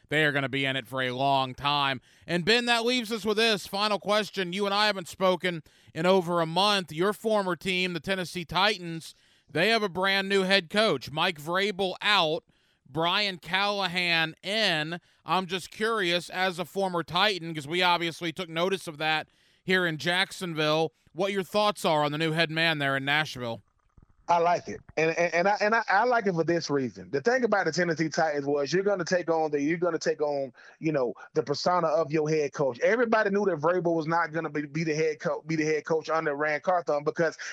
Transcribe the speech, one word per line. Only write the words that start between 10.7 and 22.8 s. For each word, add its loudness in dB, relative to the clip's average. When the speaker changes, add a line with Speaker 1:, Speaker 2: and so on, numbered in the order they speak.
Speaker 1:
Mike -2
Vrabel -2
out, 2
Brian 0
Callahan 0
in. 0
I'm 0
just -6
curious, -2
as -2
a -4
former -2
Titan, -2
'cause -8
we 0
obviously 0
took -8
notice -2
of -12
that -2
here 2
in 0
Jacksonville, 0
what -2
your -2
thoughts 0
are 4
on 2
the -2
new 0
head 0
man 2
there 2